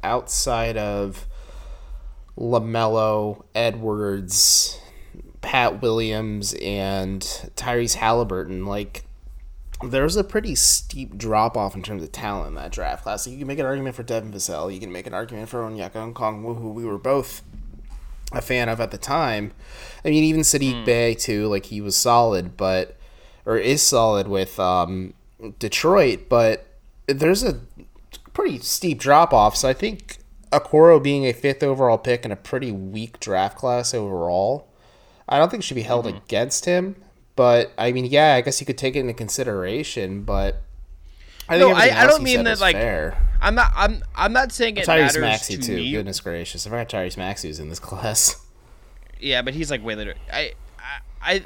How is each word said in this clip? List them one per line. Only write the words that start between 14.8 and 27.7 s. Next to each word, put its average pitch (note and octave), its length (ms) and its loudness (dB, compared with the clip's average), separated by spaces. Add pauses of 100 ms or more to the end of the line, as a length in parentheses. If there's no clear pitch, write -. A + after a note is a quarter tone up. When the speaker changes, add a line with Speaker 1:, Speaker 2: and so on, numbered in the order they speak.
Speaker 1:
can F#2+ 120 -12
make F2+ 140 -12
an - 60 -14
argument A2 360 -10
for A#2+ 140 -6
Onyeka A2 520 -10
Okongwu, A2+ 440 -6
who A2+ 120 -8
we A#2 140 -10
were G#2 140 -6
both C3+ 440 -2 (920)
a A#2+ 80 -6
fan B2 280 0
of A2+ 120 -2
at G#2+ 120 -4
the G#2 40 -12
time. A#2+ 560 -2 (520)
I D#3 60 0
mean, D#3 140 6
even D#3 180 2
Saddiq C3+ 360 2
Speaker 2:
Hmm. A2+ 60 -10
Speaker 1:
Bey, A#2 300 4
too, G#2+ 340 -2
like, G2+ 180 0
he G#2 140 -8
was G2+ 160 -2
solid, A2+ 600 4
but, F#2+ 400 0 (480)
or A2+ 140 2
is B2+ 240 2
solid A2 460 4
with, F#2+ 320 -2
um, F2+ 540 0 (440)
Detroit, D3 720 2
but A2+ 360 4 (420)
there's D#3 360 2
a E3+ 180 -2 (720)